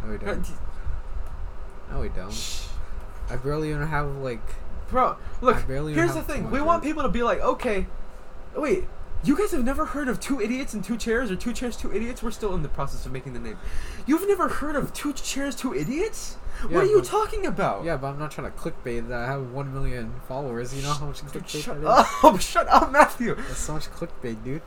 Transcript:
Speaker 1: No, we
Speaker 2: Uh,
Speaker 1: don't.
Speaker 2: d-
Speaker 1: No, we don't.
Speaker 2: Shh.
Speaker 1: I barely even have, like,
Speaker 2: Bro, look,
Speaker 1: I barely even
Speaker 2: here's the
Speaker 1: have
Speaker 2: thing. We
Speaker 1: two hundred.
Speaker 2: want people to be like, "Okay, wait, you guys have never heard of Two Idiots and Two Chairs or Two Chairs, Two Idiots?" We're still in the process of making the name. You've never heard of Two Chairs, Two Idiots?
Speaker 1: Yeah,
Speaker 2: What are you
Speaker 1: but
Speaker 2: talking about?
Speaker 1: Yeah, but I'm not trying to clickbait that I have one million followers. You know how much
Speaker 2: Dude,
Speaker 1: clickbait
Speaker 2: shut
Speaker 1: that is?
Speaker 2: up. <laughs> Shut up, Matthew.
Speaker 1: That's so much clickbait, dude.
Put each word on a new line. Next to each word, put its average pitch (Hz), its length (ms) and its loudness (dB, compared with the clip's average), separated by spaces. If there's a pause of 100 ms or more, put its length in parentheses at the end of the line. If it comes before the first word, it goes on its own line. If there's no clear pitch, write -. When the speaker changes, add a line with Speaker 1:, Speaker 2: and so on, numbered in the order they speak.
Speaker 1:
No, 220 60 -2
we 214 60 0
Speaker 2:
Uh, - 40 -6
Speaker 1:
don't. 202 220 0
Speaker 2:
d- 180 80 2 (1400)
Speaker 1:
No, 113 80 2
we 110 100 0
don't. 95 240 -2
Speaker 2:
Shh. - 320 -2 (640)
Speaker 1:
I 135 60 -2
barely 147 340 0
even 147 160 0
have, 147 220 0 (100)
like, 127 240 -4 (480)
Speaker 2:
Bro, 233 280 4 (240)
look, 247 160 6
Speaker 1:
I - 60 2
barely 143 280 0
even 302 120 2
Speaker 2:
here's 339 100 2
the 320 60 -2
Speaker 1:
have 320 80 -4
Speaker 2:
thing. 285 180 -4
We 226 60 -4
Speaker 1:
two 247 80 2
hundred. 294 60 2
Speaker 2:
want 330 180 4
people 302 200 -2
to 254 60 2
be 208 120 2
like, 214 200 2
"Okay, 208 460 0 (680)
wait, 269 320 2 (340)
you 247 160 4
guys 415 140 2
have 262 140 4
never 277 220 2
heard 285 200 -2
of 208 140 0
Two - 180 -2
Idiots 240 340 -2
and 208 80 -4
Two 233 140 -4
Chairs 226 340 0
or 185 60 0
Two 233 160 -2
Chairs, 226 240 -4
Two - 180 -2
Idiots?" 226 300 -2
We're 240 80 0
still 202 240 -2
in 160 80 2
the 139 60 -2
process 139 360 0
of 131 60 -4
making 131 220 -6
the 117 80 -4
name. 113 160 -6 (480)
You've 330 240 2
never 359 180 2
heard 294 300 0
of 202 160 -2
Two - 180 -4
Chairs, 277 460 -2
Two 247 180 -4
Idiots? 269 600 -2 (320)
Speaker 1:
Yeah, 330 80 4
Speaker 2:
What 392 80 6
are - 20 4
you 415 140 8
Speaker 1:
but - 80 -4
Speaker 2:
talking 415 360 0
about? 156 380 0
Speaker 1:
Yeah, 165 140 -2
but 135 100 -4
I'm 139 100 -4
not 147 140 -6
trying 123 180 -8
to - 80 -8
clickbait 120 520 -4
that 123 140 -4
I 123 40 -4
have 135 240 -4
one 139 220 -6
million 127 400 0 (120)
followers. 127 480 -4
You 135 100 -4
know 147 100 0
how 147 140 -2
much 139 120 -6
Speaker 2:
Dude, 147 240 -8
Speaker 1:
clickbait 151 200 -6
Speaker 2:
shut 147 180 -4
Speaker 1:
that 220 180 8
is? - 240 4
Speaker 2:
up. 302 160 10
<laughs> - 0 -
Shut - 300 2
up, 277 200 8
Matthew. 262 460 4
Speaker 1:
That's - 220 -6
so - 160 -4
much - 180 -2
clickbait, 117 540 -6
dude. 143 220 -4